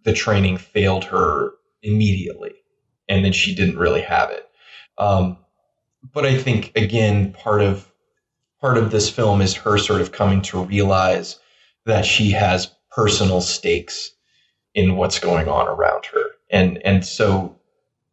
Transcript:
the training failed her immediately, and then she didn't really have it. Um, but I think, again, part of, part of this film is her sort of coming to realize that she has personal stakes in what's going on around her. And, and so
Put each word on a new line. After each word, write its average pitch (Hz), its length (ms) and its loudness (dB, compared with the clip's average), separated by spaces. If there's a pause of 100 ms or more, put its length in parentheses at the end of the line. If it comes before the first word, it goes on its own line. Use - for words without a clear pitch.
the 107 80 2
training 95 460 2
failed 95 460 0
her 82 480 -2 (300)
immediately, 98 720 -2 (560)
and 98 160 2
then 95 80 2
she 95 220 -2
didn't 87 240 0
really 80 240 0
have 65 280 -2
it. - 180 -14 (500)
Um, 95 400 0 (760)
but 147 120 -2
I 135 140 2
think, 107 380 -2
again, 104 560 2
part 104 300 -2
of, 98 280 -2 (680)
part 127 180 2
of 107 140 0
this 104 180 0
film 104 300 2
is 95 140 0
her 104 240 -2
sort 101 220 0
of - 120 -4
coming 98 300 0
to 92 200 -6
realize 95 760 0 (480)
that 110 200 2
she 107 240 2
has 98 400 0 (220)
personal 95 480 0
stakes - 720 -4 (640)
in 92 220 2
what's 92 220 -2
going 85 300 0
on 71 200 0
around - 380 -2
her. - 160 -2 (280)
And, 92 340 2
and 95 200 2
so 95 520 -2 (560)